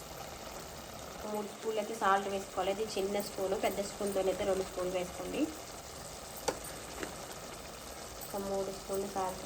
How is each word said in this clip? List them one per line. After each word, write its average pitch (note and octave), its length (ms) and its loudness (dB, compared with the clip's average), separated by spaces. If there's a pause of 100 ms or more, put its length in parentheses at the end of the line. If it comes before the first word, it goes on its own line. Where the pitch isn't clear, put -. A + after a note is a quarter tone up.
(1300)
మూడు G#3 220 2
స్పూన్లు A3 280 0
అయితే A3+ 220 -2
సాల్ట్ G3+ 300 8
వేసుకోవాలి. G3 420 2
ఇది A3 100 2 (100)
చిన్న G3+ 320 4
స్పూను, F#3+ 280 2 (100)
పెద్ద G3+ 140 2 (100)
స్పూన్తోనైతే G3 600 2
రెండు F#3+ 180 4
స్పూన్లు F3+ 300 0
వేసుకోండి. F3+ 420 0 (2750)
ఒక G3+ 220 -2
మూడు G3 300 2
స్పూన్లు G3 360 0
సాల్ట్ F#3 300 0